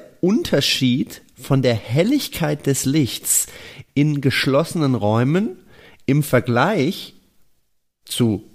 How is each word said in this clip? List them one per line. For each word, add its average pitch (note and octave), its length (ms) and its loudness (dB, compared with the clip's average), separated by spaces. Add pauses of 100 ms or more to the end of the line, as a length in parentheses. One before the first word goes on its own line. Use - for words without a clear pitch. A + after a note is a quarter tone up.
(220)
Unterschied D3+ 1040 0 (180)
von C3+ 220 0
der B2 100 2
Helligkeit D3+ 920 0
des C#3 180 0
Lichts - 600 0 (480)
in D3 260 2
geschlossenen C#3 720 0
Räumen B2+ 640 2 (480)
im C#3+ 160 2
Vergleich C3+ 920 0 (920)
zu G#2+ 380 -2 (120)